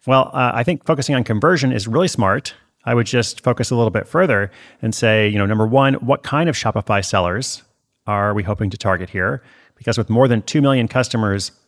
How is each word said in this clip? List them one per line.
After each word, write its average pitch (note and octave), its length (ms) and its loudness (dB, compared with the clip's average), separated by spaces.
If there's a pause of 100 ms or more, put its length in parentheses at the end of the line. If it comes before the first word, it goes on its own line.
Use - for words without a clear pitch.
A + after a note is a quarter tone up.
Well, C3 260 2
uh, B2+ 220 0
I A#2+ 100 -2
think F3 200 -2
focusing D3 300 0
on B2+ 100 0
conversion C3 480 0
is G#2+ 160 -4
really D3+ 200 2
smart. G#2 460 -2 (300)
I B2 100 0
would A#2+ 120 2
just - 360 -2
focus A#2+ 280 -2
a B2 60 0
little A#2 140 2
bit G#2+ 160 -4
further A#2+ 440 0 (320)
and A2+ 120 -2
say, A2 340 2
you G#2 100 0
know, G2+ 80 2
number A2 200 2
one, C3+ 280 4
what C3 280 0
kind E3 260 -2
of C#3+ 60 -2
Shopify G#2 480 -2
sellers F#2+ 600 -2 (440)
are G#2 280 0
we G#2 80 -2
hoping G#2 280 -2
to F#2 60 -12
target F#2 320 -2
here? G2+ 340 -4 (340)
Because A2+ 200 -4
with A2+ 140 -4
more B2 180 4
than A2+ 140 0
two - 180 -2
million C3+ 280 2
customers A2 640 -2 (160)